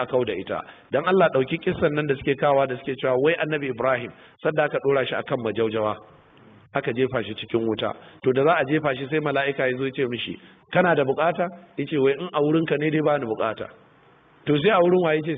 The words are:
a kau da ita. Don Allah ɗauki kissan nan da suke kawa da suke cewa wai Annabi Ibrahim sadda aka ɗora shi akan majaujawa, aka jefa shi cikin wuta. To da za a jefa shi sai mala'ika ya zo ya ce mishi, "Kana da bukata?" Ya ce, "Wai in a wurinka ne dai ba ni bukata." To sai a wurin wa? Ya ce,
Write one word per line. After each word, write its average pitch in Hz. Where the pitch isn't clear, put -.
a 123
kau 127
da 110
ita. 92
Don 139
Allah 185
ɗauki 135
kissan 170
nan 151
da 139
suke 139
kawa 139
da 127
suke 127
cewa 131
wai 156
Annabi 151
Ibrahim 120
sadda 156
aka 147
ɗora 139
shi -
akan 110
majaujawa, 107
aka 143
jefa 127
shi 104
cikin 113
wuta. 110
To 131
da 135
za 160
a 156
jefa 147
shi 135
sai 156
mala'ika 139
ya 127
zo 131
ya 135
ce 131
mishi, 110
"Kana 180
da 143
bukata?" 160
Ya 147
ce, 147
"Wai 135
in 170
a 156
wurinka 156
ne 151
dai 147
ba 147
ni 131
bukata." 110
To 147
sai 151
a 190
wurin 180
wa? 160
Ya 156
ce, 156